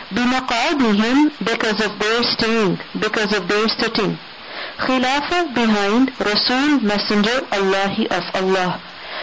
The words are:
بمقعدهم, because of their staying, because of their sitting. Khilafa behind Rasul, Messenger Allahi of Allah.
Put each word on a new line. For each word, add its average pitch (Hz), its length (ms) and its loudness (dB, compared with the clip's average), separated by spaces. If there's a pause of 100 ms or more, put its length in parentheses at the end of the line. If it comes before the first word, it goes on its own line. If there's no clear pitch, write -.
(120)
بمقعدهم, 254 1200 2 (140)
because 226 340 0
of 208 200 -2
their 226 240 2
staying, 220 540 0 (220)
because 214 340 0
of 190 140 -2
their 214 220 2
sitting. 220 480 -2 (640)
Khilafa 277 720 0
behind 220 680 4
Rasul, 254 600 2
Messenger 208 720 0
Allahi 196 560 0
of 180 160 -2 (100)
Allah. 190 480 0 (420)